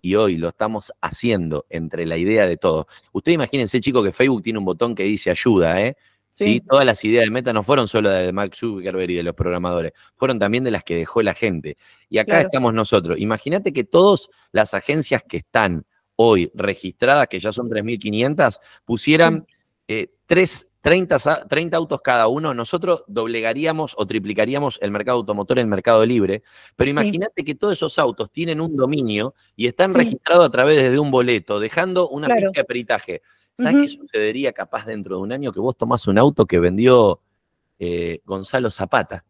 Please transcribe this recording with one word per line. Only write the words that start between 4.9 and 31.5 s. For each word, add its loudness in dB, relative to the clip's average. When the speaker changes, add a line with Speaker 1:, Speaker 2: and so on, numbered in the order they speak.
Speaker 1:
que -6
dice -2
ayuda, 2
¿eh? -2
¿Sí? -4
Speaker 2:
Sí. 2
Speaker 1:
Todas 4
las 2
ideas 4
de -2
Meta -4
no 0
fueron 2
solo 0
de 0
Mark -6
Zuckerberg -6
y -2
de -4
los -4
programadores, -2
fueron -2
también 0
de -2
las -4
que -6
dejó -2
la 0
gente. -4
Y 0
acá -2
Speaker 2:
Claro. 4
Speaker 1:
estamos 0
nosotros. 0
Imagínate -4
que -4
todas 2
las 0
agencias -2
que -10
están -2
hoy 4
registradas, 0
que -8
ya -4
son -8
tres -4
mil -6
quinientas, 0
pusieran, 2
Speaker 2:
Sí. -20
Speaker 1:
eh, -6
tres, 0
treinta 2
sa-, -2
treinta -4
autos -4
cada 2
uno, -2
nosotros -4
doblegaríamos -4
o -2
triplicaríamos -2
el -4
mercado -2
automotor -2
en 0
el -2
Mercado 4
Libre. 0
Pero 0
Speaker 2:
Sí. -2
Speaker 1:
imagínate -2
que -6
todos -2
esos -4
autos -2
tienen -4
un -4
dominio -2
y -2
están 0
Speaker 2:
Sí. 2
Speaker 1:
registrados 4
a 2
través 4
de 2
un 0
boleto, 0